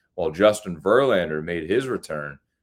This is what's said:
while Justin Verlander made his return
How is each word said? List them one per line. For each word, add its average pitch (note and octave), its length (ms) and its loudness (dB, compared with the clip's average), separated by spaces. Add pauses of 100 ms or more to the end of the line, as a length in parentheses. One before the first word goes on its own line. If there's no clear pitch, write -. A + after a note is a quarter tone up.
(160)
while E2 160 -2
Justin F2 500 2
Verlander F#2+ 600 2
made E2 280 -6
his C3 180 0
return D2+ 500 -8 (240)